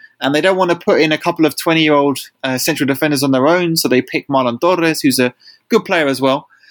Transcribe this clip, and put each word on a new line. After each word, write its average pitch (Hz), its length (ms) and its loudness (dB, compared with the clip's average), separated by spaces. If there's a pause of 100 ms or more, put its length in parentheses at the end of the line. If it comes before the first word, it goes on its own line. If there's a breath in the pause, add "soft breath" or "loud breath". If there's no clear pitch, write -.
(200 soft breath)
and 135 140 -2
they 151 60 0
don't 185 160 2
wanna 180 180 0
put 170 260 0
in 156 120 2
a 151 60 0
couple 165 260 0
of 143 100 0
twenty-year-old, 151 640 2 (260)
uh, 131 120 -2
central 147 300 -2
defenders 139 360 -2
on 139 100 0
their 131 140 2
own, 170 300 0
so - 120 -2
they 127 120 2
pick - 280 -6
Marlon 127 300 0
Torres, 165 440 0
who's 131 160 0
a 123 160 0 (340 soft breath)
good 226 160 0
player 170 220 0
as 131 160 -2
well, 139 260 -2 (220 soft breath)